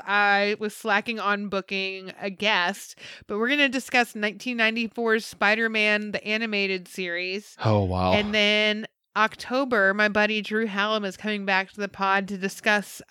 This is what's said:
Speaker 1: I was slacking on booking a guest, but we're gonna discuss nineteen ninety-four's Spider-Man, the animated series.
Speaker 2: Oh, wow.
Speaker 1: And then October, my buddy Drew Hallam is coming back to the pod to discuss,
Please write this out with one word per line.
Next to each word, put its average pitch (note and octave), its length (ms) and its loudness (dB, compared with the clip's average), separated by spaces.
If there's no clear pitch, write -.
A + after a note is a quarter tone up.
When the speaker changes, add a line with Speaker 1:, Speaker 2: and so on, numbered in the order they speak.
Speaker 1:
I G3+ 560 4
was G#3 160 -6
slacking G#3+ 440 0
on G3+ 280 0
booking F#3+ 720 -6
a G3+ 120 -6
guest, G3 640 0
but G3+ 100 -6
we're A3 120 0
gonna C#4+ 200 4
discuss B3 460 0
nineteen G#3+ 420 -4
ninety-four's A3+ 680 0
Spider-Man, G#3+ 840 0
the G3 160 -6
animated G3+ 600 -2
series. F3+ 760 -6
Speaker 2:
Oh, G#2 200 4
wow. F#2 300 0
Speaker 1:
And G#3 200 0
then G#3+ 540 2
October, A3 800 2
my G#3+ 160 2
buddy G#3 320 2
Drew G#3+ 240 -2
Hallam G#3 400 0
is F#3 120 -6
coming G#3 280 -4
back F#3+ 260 0
to - 80 -12
the G3+ 80 -2
pod G3 420 0
to G3+ 80 -6
discuss, G3 640 -2